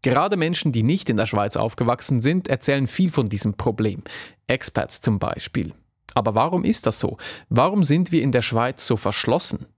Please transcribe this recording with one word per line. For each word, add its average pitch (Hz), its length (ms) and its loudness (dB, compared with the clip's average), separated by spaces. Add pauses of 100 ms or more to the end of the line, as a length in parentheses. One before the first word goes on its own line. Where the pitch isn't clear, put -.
Gerade 160 320 2
Menschen, 160 360 0
die 113 100 2
nicht 147 280 0
in 113 60 2
der 110 100 0
Schweiz 104 300 0
aufgewachsen 120 640 0
sind, 165 280 0
erzählen 139 400 0
viel 180 240 0
von 117 160 0
diesem 104 260 -2
Problem. 107 480 -2 (460)
Expats - 520 -2
zum 101 200 0
Beispiel. - 540 -6 (380)
Aber 113 220 2
warum 165 300 2
ist - 220 2
das 113 120 2
so? - 200 -2 (320)
Warum 180 340 4
sind 165 260 2
wir 165 100 4
in 131 120 2
der 123 100 4
Schweiz 123 420 0
so 120 120 2
verschlossen? - 680 -2 (120)